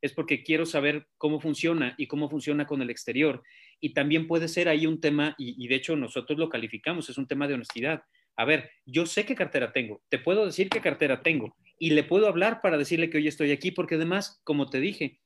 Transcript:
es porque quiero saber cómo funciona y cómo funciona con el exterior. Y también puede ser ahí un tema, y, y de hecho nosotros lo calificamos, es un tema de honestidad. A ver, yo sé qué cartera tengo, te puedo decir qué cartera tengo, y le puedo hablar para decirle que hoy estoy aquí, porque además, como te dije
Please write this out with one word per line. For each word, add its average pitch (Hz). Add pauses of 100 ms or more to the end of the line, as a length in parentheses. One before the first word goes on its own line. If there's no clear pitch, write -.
es 143
porque 156
quiero 156
saber 147 (100)
cómo 151
funciona 151
y 151
cómo 147
funciona 147
con 143
el 123
exterior. 127 (360)
Y 151
también 156
puede 165
ser 170
ahí 156
un 160
tema, 147
y, 123
y 120
de 131
hecho 143
nosotros 135
lo 165
calificamos, 117
es 127
un 135
tema 143
de 139
honestidad. 127 (340)
A 113
ver, 147 (140)
yo 151
sé 208
qué 254
cartera 131
tengo, 110
te 143
puedo 202
decir 190
qué 220
cartera 139
tengo, 139 (220)
y 165
le 151
puedo 196
hablar 196
para 170
decirle 165
que 160
hoy 151
estoy 147
aquí, 143
porque 175
además, 170
como 143
te 131
dije 160